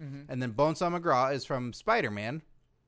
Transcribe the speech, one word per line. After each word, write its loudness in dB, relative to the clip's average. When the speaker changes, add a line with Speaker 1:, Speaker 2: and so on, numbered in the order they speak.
Speaker 1:
Mm-hmm. -12
Speaker 2:
And -4
then -2
Bonesaw 2
McGraw 4
is -4
from -4
Spider-Man. 0